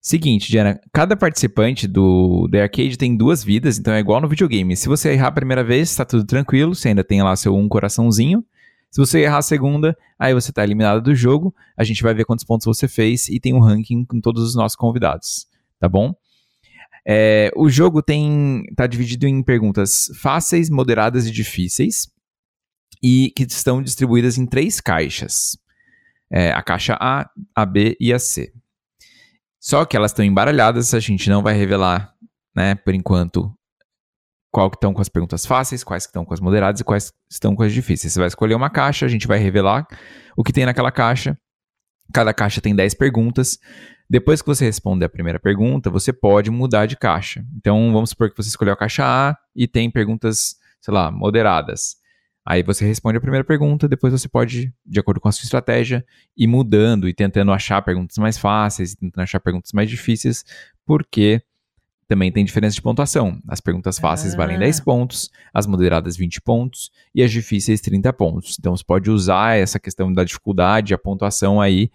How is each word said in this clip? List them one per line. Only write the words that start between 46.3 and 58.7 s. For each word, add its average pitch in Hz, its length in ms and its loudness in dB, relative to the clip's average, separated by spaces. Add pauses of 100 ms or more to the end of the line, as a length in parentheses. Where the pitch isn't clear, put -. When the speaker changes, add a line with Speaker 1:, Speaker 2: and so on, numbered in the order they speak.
Speaker 1:
mudar 117 340 0
de 117 120 -6
caixa. - 460 -4 (120)
Então, 110 380 2
vamos 110 180 0
supor 113 180 0
que - 80 -12
você 107 120 -6
escolheu 101 240 0
a - 40 -4
caixa 117 280 -2
A 135 320 0 (180)
e 123 100 0
tem 117 240 -2
perguntas, 110 680 -2 (260)
sei 101 120 -4
lá, 87 160 0
moderadas. 95 840 0 (500)
Aí 87 160 0
você 98 240 -2
responde 110 320 -2
a 117 40 -2
primeira 135 240 -2
pergunta, 147 420 0
depois 135 240 0
você 131 160 -2
pode, 120 440 -2 (140)
de - 140 -2
acordo - 220 -2
com 110 80 2
a - 20 2
sua - 140 -6
estratégia, 120 600 -2 (320)
ir 113 80 2
mudando 110 600 2
e 90 60 -2
tentando 98 400 0
achar 98 280 -2
perguntas 90 360 -4
mais 110 200 -2
fáceis, 101 540 -2